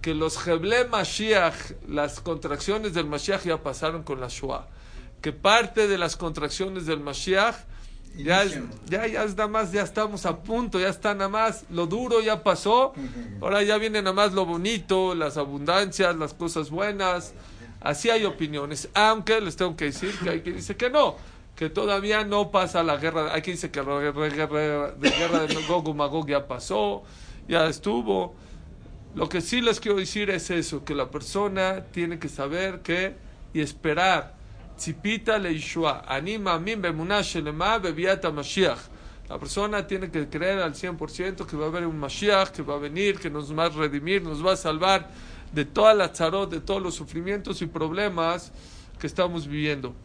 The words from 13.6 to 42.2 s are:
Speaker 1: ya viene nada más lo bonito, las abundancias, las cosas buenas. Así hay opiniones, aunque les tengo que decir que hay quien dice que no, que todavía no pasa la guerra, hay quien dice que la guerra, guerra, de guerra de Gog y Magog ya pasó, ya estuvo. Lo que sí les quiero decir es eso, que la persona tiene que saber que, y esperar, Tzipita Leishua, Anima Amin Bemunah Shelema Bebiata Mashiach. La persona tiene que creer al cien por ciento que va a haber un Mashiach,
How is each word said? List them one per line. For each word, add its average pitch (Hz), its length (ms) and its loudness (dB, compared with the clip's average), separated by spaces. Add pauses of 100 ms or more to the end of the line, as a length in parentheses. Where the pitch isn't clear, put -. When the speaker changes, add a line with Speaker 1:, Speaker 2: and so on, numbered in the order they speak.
Speaker 1:
ya 208 140 4
viene 214 240 2
nada 190 140 0
más 202 180 6
lo 190 140 2
bonito, 185 680 0
las 151 220 0
abundancias, 170 800 2
las 156 160 -2
cosas 160 380 -4
buenas. 185 640 0 (460)
Así 151 300 0
hay 226 140 4
opiniones, 147 720 -4
aunque 220 460 4
les 185 160 -4
tengo 180 200 0
que 156 100 -2
decir 185 360 -4
que 180 80 0
hay 165 100 0
quien 170 160 -6
dice 190 200 -8
que 247 140 0
no, 262 260 6 (380)
que 156 160 -2
todavía 208 540 2
no 208 280 2
pasa 185 320 4
la 151 120 4
guerra, 160 380 0
hay 160 80 0
quien 180 140 -4
dice 170 140 -6
que 143 120 -4
la 143 180 0
guerra, 147 280 0
guerra, 147 640 0
de 139 180 4
guerra 165 360 2
de 151 80 0 (120)
Gog 160 220 2
y 160 60 -2
Magog 147 340 0
ya 143 180 2
pasó, 196 560 0 (460)
ya 160 200 4
estuvo. 196 680 0 (840)
Lo 160 120 0
que 180 120 -2
sí 240 200 0
les 233 200 4
quiero 202 180 2
decir 202 320 0
es 180 200 -2
eso, 160 340 -2
que 156 100 -4
la 135 160 0
persona 190 800 -2
tiene 170 280 -2
que 156 80 -6
saber 175 540 -4
que, 185 340 -2 (360)
y 160 80 0
esperar, 160 760 2 (400)
Tzipita 214 640 0
Leishua, 160 680 0
Anima 185 480 0
Amin 196 260 -2
Bemunah 175 420 0
Shelema 170 560 0
Bebiata 180 520 0
Mashiach. 147 480 2 (500)
La - 100 -6
persona 202 480 -2
tiene 190 240 -4
que 147 180 -2
creer 185 320 0
al 160 160 -2
cien 180 200 -6
por 156 140 -6
ciento 185 360 -6
que 160 100 -8
va 151 100 -2
a - 20 0
haber 175 180 -2
un 160 120 -4
Mashiach, 190 520 2